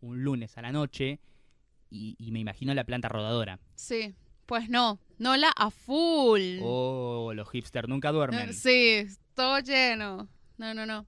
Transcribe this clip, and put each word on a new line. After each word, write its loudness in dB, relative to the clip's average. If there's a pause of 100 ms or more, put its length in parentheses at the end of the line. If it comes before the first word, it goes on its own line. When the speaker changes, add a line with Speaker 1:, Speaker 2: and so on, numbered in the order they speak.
Speaker 1:
un -8
lunes -2
a -14
la -8
noche -4 (720)
y, -12
y -8
me -2
imagino -4
la -2
planta -4
rodadora. -2 (140)
Speaker 2:
Sí, -6 (320)
pues -4
no, 2 (200)
Nola 4
a 0
full. 2
Speaker 1:
Oh, -2
los -10
hipsters -6
nunca -2
duermen. 0
Speaker 2:
Eh, -8
sí, 6 (280)
todo 2
lleno. 0 (280)
No, -10
no, -6
no. -8